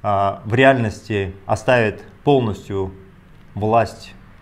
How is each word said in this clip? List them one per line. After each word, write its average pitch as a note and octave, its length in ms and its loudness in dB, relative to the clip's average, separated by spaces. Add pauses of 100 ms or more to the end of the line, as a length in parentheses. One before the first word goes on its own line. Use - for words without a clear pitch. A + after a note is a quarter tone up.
а, G2 420 -2
в G#2+ 80 -6
реальности A2+ 800 0 (120)
оставит A2 580 0 (200)
полностью G2+ 680 -2 (640)
власть - 580 -2 (280)